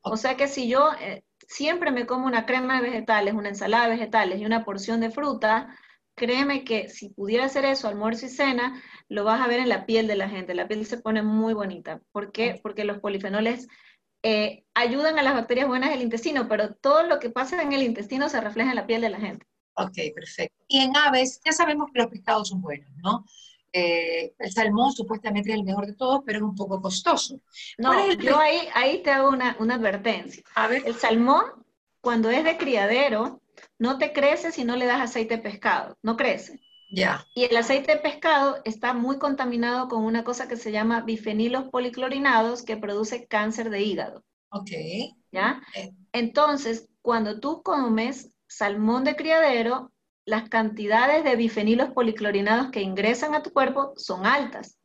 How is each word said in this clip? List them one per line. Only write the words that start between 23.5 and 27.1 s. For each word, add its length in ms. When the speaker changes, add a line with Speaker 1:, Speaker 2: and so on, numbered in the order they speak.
Speaker 2:
Eh, 640
el 140
salmón 420
supuestamente 560
es 60
el 80
mejor 240
de 80
todos, 280
pero 140
es 60
un 120
poco 240
costoso. 600